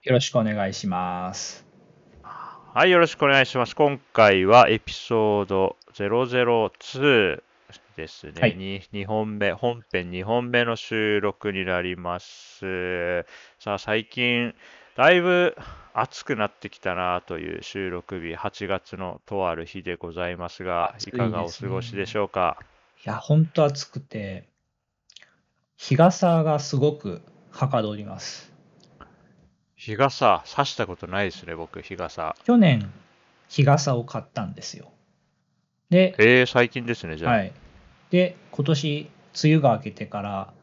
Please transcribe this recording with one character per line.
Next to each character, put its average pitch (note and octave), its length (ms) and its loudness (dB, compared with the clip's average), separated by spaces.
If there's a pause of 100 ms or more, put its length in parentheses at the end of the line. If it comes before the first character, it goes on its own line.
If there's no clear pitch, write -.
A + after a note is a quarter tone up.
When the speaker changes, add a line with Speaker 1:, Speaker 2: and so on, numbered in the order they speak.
Speaker 1:
よ B2+ 100 0
ろ B2 80 4
し - 80 -6
く B2 100 0
お A2 60 0
願 G#2 240 -2
い F#2+ 40 -8
し - 140 -8
ま F2+ 460 -4
す。 - 340 -14 (560)
Speaker 2:
は - 640 -2
い、 F#3 60 6
よ F3 80 8
ろ E3+ 80 6
し - 100 -8
く D3+ 80 2
お - 20 6
願 C#3 160 6
い - 20 4
し - 120 -6
ま A#2+ 80 2
す。 - 100 -14
今 C#3 240 2 (140)
回 G2 320 6
は A#2 240 10
エ A2 100 2
ピ - 140 -10
ソ G#2+ 480 0
ー G2 40 -2
ド F#2+ 300 0 (180)
ゼ G2+ 140 -6
ロ A#2+ 200 0
ゼ B2 180 0
ロ A2+ 340 2
ツ - 220 -10
ー A2 400 2 (560)
で D#2+ 100 -10
す - 200 -18
ね。 D#2 120 -16
Speaker 1:
は A#2 80 4
い。 F2+ 80 0
Speaker 2:
に-、 G2 280 -10 (100)
二 G2+ 100 -8
本 G#2+ 340 -4
目、 G2+ 140 0
本 A#2+ 400 -4
編 F2+ 180 -4
二 F2+ 140 -8
本 A#2+ 260 -2
目 A#2+ 140 2
の A#2 140 -2
収 G#2+ 420 -2
録 G2+ 320 -4
に F#2+ 140 -4
な F2+ 160 -2
り F2+ 160 -6
ま F2 240 -8
す。 F2+ 1040 -6 (340)
さ G#2 140 -6
あ、 G2 60 -6
最 A2 260 -4
近、 A#2+ 500 -2 (400)
だ C#3+ 160 6
い F3+ 100 4
ぶ F3+ 340 2 (380)
暑 - 320 -4
く C#3 100 -4
な G#2+ 120 -2
っ - 40 -6
て - 200 -14
き - 80 -20
た F#2 160 -6
な F2+ 320 -2
と F2 100 -8
い E2 220 -8
う - 20 -14
収 F#2+ 300 -8
録 F2+ 280 -10
日、 E2 140 -10
八 G2+ 320 -10
月 F#2 320 -8
の F#2 300 -10
と F#2+ 200 -2
あ E2+ 60 -2
る E2 140 -8
日 F#2 160 -14
で F2 120 -6
ご E2+ 160 -12
ざ F2 160 -6
い F2 80 -6
ま F2 140 -10
す - 140 -16
が、 F2+ 320 -4
Speaker 1:
暑 G2+ 140 -14
い - 20 -16
で - 0 -
す B2+ 60 -8
ね。 A#2 100 -2
Speaker 2:
い A2 40 -4
か G2+ 60 -6
が E2+ 60 -4
お E2+ 60 -6
過 - 180 -12
ご F#2+ 160 -6
し A#2 120 -12
で G2 120 -6
し - 80 -10
ょ G#2 80 0
う G2 60 -4
か？ F2+ 280 -2 (480)
Speaker 1:
い - 20 -8
や、 G#2+ 100 -6
ほ D3+ 200 2
ん D#3+ 80 6
と D#3 180 0
暑 C#3+ 220 -2
く - 140 -14
て、 G2+ 480 -12 (1300)
日 - 220 0
傘 E3+ 460 4
が D3+ 140 0
す C#3+ 200 -4
ご D3 160 2
く F#2 280 -10 (300)
は - 180 -4
か A#2+ 140 0
ど G#2+ 120 -6
り G#2 100 -12
ま F#2+ 140 -14
す。 - 320 -16 (1200)
Speaker 2:
日 G#2+ 220 -10
傘、 A#2 480 2
差 - 200 -2
し - 100 -10
た G#2 120 -4
こ F2+ 80 -10
と - 100 -14
な F#2 160 -4
い G2+ 40 0
で F2+ 60 -4
す - 140 -18
ね、 E2+ 80 -10
僕、 D#2+ 300 -12
日 F#2+ 120 -14
傘。 E2+ 480 -8
Speaker 1:
去 A#3+ 140 4
年、 B2 340 4 (580)
日 C#3+ 160 2
傘 C#3 320 2
を A#2+ 60 -4
買 A#2 200 -10
っ - 100 -18
た G#2 120 -6
ん F#2 100 -12
で - 80 -18
す - 160 -16
よ。 - 120 -20 (1000)
で、 F#3 260 4
Speaker 2:
へ A#2+ 240 8
え、 B2 60 4
最 A#2+ 220 2
近 A#2+ 180 -8
で A#2 80 -2
す - 100 -16
ね、 D#2 120 -10
じ D#2+ 80 -6
ゃ - 40 2
あ。 A#2+ 40 4
Speaker 1:
は G#2 100 2
い。 F#2 100 -12 (560)
で、 F3+ 260 2 (160)
今 C#3+ 140 -4
年、 D3+ 460 -2 (320)
梅 D#3 100 6
雨 D#3+ 80 4
が B2 140 4
明 G#2 80 -8
け G#2+ 80 -10
て G2+ 160 -12
か G2+ 160 -8
ら G2 400 -8